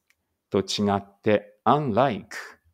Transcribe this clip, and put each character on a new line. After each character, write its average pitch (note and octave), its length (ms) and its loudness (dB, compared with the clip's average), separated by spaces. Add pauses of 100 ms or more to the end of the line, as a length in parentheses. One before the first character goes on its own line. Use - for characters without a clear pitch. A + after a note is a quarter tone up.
(500)
と G2+ 120 0
違 G2+ 360 -2
っ - 240 -10
て、 - 440 0
unlike。 B2+ 640 0 (460)